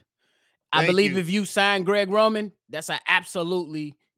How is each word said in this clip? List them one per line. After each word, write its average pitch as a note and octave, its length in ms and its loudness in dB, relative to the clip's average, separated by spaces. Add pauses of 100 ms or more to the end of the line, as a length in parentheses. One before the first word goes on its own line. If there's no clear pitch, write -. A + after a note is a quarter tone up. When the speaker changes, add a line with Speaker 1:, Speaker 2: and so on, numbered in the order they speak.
(720)
Speaker 1:
I D#3 80 4
Speaker 2:
Thank E3+ 100 4
Speaker 1:
believe F#3+ 240 4
Speaker 2:
you. F#3+ 60 -2
Speaker 1:
if E3 100 -2
you G3 160 0
sign G3+ 380 0
Greg G3+ 260 2
Roman, G#3+ 420 0 (180)
that's D#3 200 -10
a D#3 180 -4
absolutely E3+ 880 -2 (220)